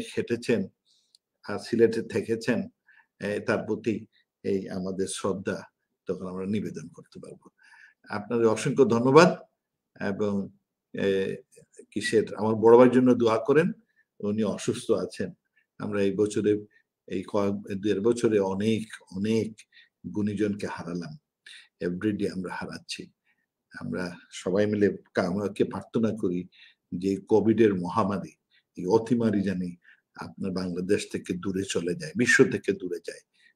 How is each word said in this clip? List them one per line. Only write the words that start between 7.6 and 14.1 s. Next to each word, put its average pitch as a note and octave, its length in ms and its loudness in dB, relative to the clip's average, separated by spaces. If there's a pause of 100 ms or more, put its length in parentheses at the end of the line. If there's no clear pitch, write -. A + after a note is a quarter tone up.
আপনাদের A2+ 380 0
অসংখ্য B2 380 2
ধন্যবাদ C3+ 520 6 (640)
এবং, G2+ 480 -4 (460)
এ, G2 420 -2 (540)
কিসের, G#2 460 0
আমার A2 180 0
বড় A2+ 220 10
ভাইয়ের B2 160 10
জন্য B2+ 220 6
দোয়া A2+ 220 2
করেন, D#3 360 2 (480)